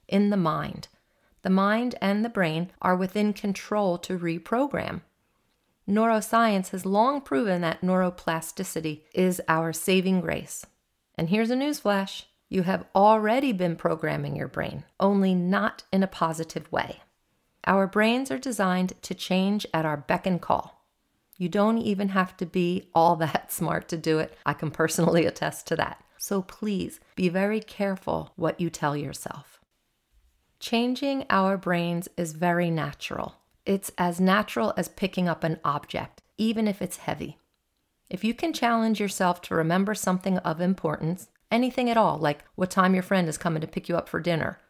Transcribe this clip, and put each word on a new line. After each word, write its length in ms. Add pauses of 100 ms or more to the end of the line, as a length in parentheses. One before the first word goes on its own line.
in 220
the 80
mind. 500 (560)
The 60
mind 520
and 220
the 60
brain 420 (100)
are 140
within 380
control 680
to 180
reprogram. 840 (840)
Neuroscience 840
has 160
long 360
proven 400
that 200
neuroplasticity 1200 (120)
is 340
our 240
saving 480
grace. 460 (500)
And 140
here's 220
a 40
newsflash. 680 (240)
You 140
have 300
already 600
been 220
programming 600
your 120
brain, 360 (160)
only 340
not 500 (100)
in 100
a 40
positive 640
way. 300 (640)
Our 220
brains 440
are 60
designed 640
to 120
change 600
at 120
our 120
beck 280
and 160
call. 440 (520)
You 120
don't 280
even 320
have 280
to 80
be 480
all 220
<laughs> 20
that 340
smart 380
to 80
do 220
it. 260
I 80
can 180
personally 540
attest 420
to 100
that. 260 (140)
So 240
please 580 (160)
be 140
very 320
careful 760
what 240
you 100
tell 280
yourself. 640 (1000)
Changing 680
our 280
brains 600
is 160
very 380
natural. 640 (300)
It's 320
as 220
natural 580
as 100
picking 400
up 160
an 200
object, 580 (160)
even 300
if 140
it's 160
heavy. 400 (720)
If 140
you 100
can 200
challenge 460
yourself 420
to 140
remember 380
something 460
of 220
importance, 680 (240)
anything 380
at 80
all, 200
like 280 (100)
what 160
time 220
your 100
friend 240
is 100
coming 240
to 60
pick 220
you 80
up 120
for 120
dinner, 380 (100)